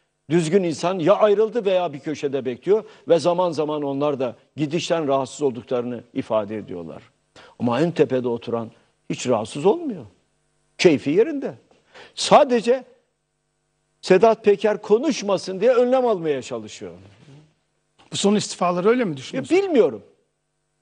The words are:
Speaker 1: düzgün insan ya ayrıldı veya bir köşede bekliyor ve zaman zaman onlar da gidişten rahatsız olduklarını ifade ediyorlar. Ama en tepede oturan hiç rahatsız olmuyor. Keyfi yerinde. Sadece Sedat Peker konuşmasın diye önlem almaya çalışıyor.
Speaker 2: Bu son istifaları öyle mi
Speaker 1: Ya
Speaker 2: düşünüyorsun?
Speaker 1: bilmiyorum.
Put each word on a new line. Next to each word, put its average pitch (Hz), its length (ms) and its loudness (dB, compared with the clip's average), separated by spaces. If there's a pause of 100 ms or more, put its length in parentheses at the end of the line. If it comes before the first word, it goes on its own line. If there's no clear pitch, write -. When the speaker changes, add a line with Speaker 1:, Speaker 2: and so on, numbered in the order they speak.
(300)
Speaker 1:
düzgün 170 320 2
insan 175 360 -2
ya 175 160 4
ayrıldı 208 500 2
veya 180 280 0
bir 143 80 -14
köşede 139 440 -6
bekliyor 175 400 -2 (240)
ve 165 100 4
zaman 175 320 0
zaman 151 320 -4
onlar 139 380 -2
da 120 160 -4 (200)
gidişten 156 520 -2
rahatsız 135 340 -2
olduklarını 123 600 -4 (100)
ifade 110 420 -2
ediyorlar. 90 460 -12 (560)
Ama 120 220 0
en 170 100 2
tepede 131 380 0
oturan 117 420 -6 (400)
hiç - 180 -8
rahatsız 123 380 -2
olmuyor. 226 380 -2 (760)
Keyfi 143 320 4
yerinde. 254 440 0 (600)
Sadece 247 720 4 (1160)
Sedat 214 420 4
Peker 208 380 2
konuşmasın 202 800 -2
diye 240 140 4
önlem 247 320 2
almaya 165 360 -2
çalışıyor. 107 500 -12 (1200)
Speaker 2:
Bu - 40 -6
son 202 180 2
istifaları 180 540 -2
öyle 247 160 2
mi 185 60 -4
Speaker 1:
Ya 147 60 -6
Speaker 2:
düşünüyorsun? 262 400 -4
Speaker 1:
bilmiyorum. 226 460 2 (800)